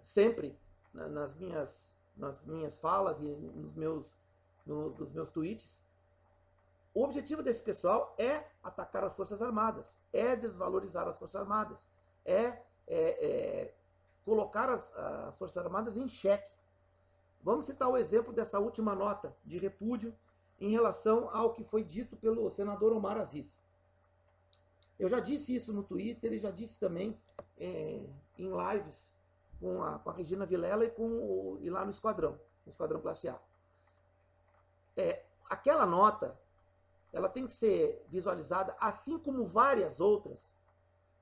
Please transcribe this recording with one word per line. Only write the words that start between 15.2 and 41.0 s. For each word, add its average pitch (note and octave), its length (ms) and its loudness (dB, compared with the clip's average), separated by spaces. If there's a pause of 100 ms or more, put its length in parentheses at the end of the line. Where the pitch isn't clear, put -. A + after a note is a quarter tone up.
Forças - 200 -8
Armadas F#3+ 380 -2
em C4 120 -4
xeque. - 440 2 (920)
Vamos A#3+ 240 2
citar C4+ 200 0
o B3+ 100 4
exemplo A#3 360 2
dessa G#3+ 260 0
última G#3+ 360 0
nota G3 400 -2 (100)
de D#3 140 -8
repúdio G#3+ 540 -4 (460)
em G3 120 0
relação A3 600 4
ao A3+ 220 2
que A3+ 100 -10
foi A3 200 0
dito G#3+ 340 -10
pelo A3 320 2
senador G3+ 420 2
Omar G#3 260 0
Aziz. D3+ 460 -8 (1300)
Eu F#3+ 100 2
já A#3+ 120 2
disse C#4 360 -2
isso A#3 160 -4
no G3+ 120 -2
Twitter G#3 500 -4
e A3 60 -2
já G3+ 100 -4
disse G3+ 300 -10
também, F#3+ 360 -2 (440)
é, D#3 440 -6 (360)
em F#3 100 -6
lives F3+ 680 -4 (440)
com F3+ 240 -2
a, D#3 160 -4
com - 100 -10
a - 40 -2
Regina F3+ 340 -4
Vilela F3+ 360 2
e, A3+ 60 4
com A3+ 180 -2
o, G3 540 -2
e E3+ 80 -4
lá F#3 160 -2
no G3+ 60 -4
Esquadrão, F#3 480 0 (260)
no - 60 -18
Esquadrão D#3 280 -2
Classe D#3+ 300 -6
A. - 100 -8 (1600)
É, F#3 280 0 (240)
aquela C#4 380 4
nota, F#3+ 500 4 (760)
ela F#3 160 0
tem C4 160 -6
que A3+ 80 -10
ser E3+ 560 4
visualizada, F3+ 720 -2
assim - 400 -2
como C4 260 -2
várias G#3+ 540 6
outras, - 560 2 (680)